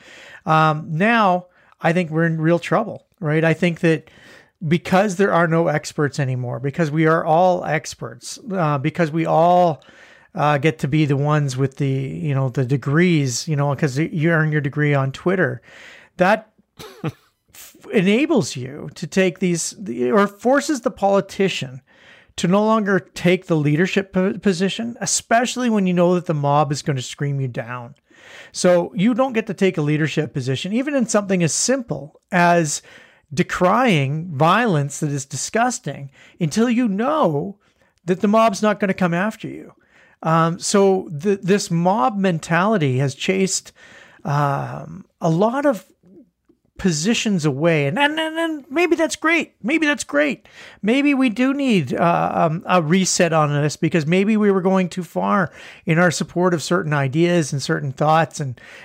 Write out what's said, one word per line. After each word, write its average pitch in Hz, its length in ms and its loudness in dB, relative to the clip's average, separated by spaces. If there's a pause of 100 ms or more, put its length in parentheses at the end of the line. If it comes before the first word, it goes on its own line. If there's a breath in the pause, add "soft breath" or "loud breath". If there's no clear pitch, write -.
(440 loud breath)
Um, 156 460 2
now, 190 560 2 (340 soft breath)
I 165 140 0
think 175 160 -2
we're 160 160 0
in 160 120 -2
real 165 200 2
trouble, 202 480 -4 (120)
right? 156 260 0
I 160 100 4
think 170 260 0
that 160 300 0 (580 loud breath)
because 185 480 2
there 202 160 2
are 170 160 2
no 165 200 2
experts 147 520 -2
anymore, 123 400 -4
because 143 300 -2
we 156 160 2
are 165 180 2
all 175 400 2
experts, 139 760 -8 (140)
uh, 156 240 0
because 156 340 -2
we 160 140 -2
all, 165 580 4 (520 loud breath)
uh, 147 220 0
get 156 220 0
to 151 100 -4
be 156 160 2
the 143 120 2
ones 143 420 0
with 135 180 -2
the, 139 140 -2
you 135 440 -4
know, 135 140 0
the 127 160 -2
degrees, 143 800 0
you 160 80 -2
know, 143 220 0
'cause 135 220 -2
you 160 320 0
earn 156 200 2
your 151 120 0
degree 147 320 0
on 135 180 0
Twitter, 175 480 -2 (560 loud breath)
that 208 380 0 (240)
<laughs> - 260 -14
f-, - 720 -14 (160)
enables 226 640 2
you 135 380 -10
to - 120 -10
take 185 340 -2
these, 175 340 -2 (360)
or 208 160 4
forces 262 540 -2
the 240 100 -4
politician 196 920 -2 (540 soft breath)
to 180 120 -2
no 202 160 2
longer 214 340 2
take 180 460 0
the 160 140 0
leadership 151 560 0
po-, 190 240 0
position, 196 640 -2
especially 240 680 -2
when 214 180 2
you 180 60 2
know 175 220 4
that 175 100 -2
the - 80 -2
mob 143 400 2
is 139 80 -4
gonna 135 220 -4
scream 143 360 -6
you 135 100 -4
down. 123 460 -10 (580 loud breath)
So 180 420 2
you 220 180 2
don't 254 220 0
get 220 140 -2
to 185 60 -6
take 190 220 0
a 156 60 -2
leadership 147 500 -2
position, 135 400 -4
even 269 220 -2
in 262 100 0
something 196 380 0
as 165 100 2
simple - 800 -4
as 175 500 2 (540 loud breath)
decrying 180 1000 0
violence 160 640 2
that 156 100 -2
is 143 160 -6
disgusting, 143 840 -4 (300 soft breath)
until 214 300 2
you 240 180 2
know 202 680 0 (480)
that 180 160 -2
the 214 60 2
mob's 220 340 2
not 214 180 0
gonna 190 140 0
come 175 180 0
after 185 340 -4
you. - 280 -14 (500 soft breath)
Um, 165 360 0
so 196 500 2
the, 175 240 -2
this 196 340 -2
mob 202 480 0
mentality 170 800 0
has 135 180 -2
chased, - 560 -2 (520 loud breath)
um, 143 800 -4 (160)
a - 80 -2
lot 226 380 0
of 240 180 0 (920)
positions 185 640 0
away. 147 440 0
And, 170 100 -2
and, 294 220 0
and, 320 180 -4
and 320 320 -4
maybe 330 240 0
that's 320 220 0
great. 320 480 -2
Maybe 311 200 0
that's 285 200 -2
great. 285 420 -2 (340 loud breath)
Maybe 277 320 2
we 262 160 2
do 247 240 0
need, 240 400 0
uh, 170 420 2
um, 170 320 0
a 180 140 2
reset 170 520 2
on 151 200 2
this, 147 220 0
because 160 320 -2
maybe 196 300 2
we 208 160 4
were 190 80 0
going 190 280 2
too 185 140 -8
far 185 500 -2 (340 loud breath)
in 165 120 2
our 175 140 4
support 175 420 0
of 156 80 -2
certain 175 300 -2
ideas 151 600 0
and 139 80 -4
certain 151 300 -4
thoughts 156 480 0
and, 131 220 -8 (240 loud breath)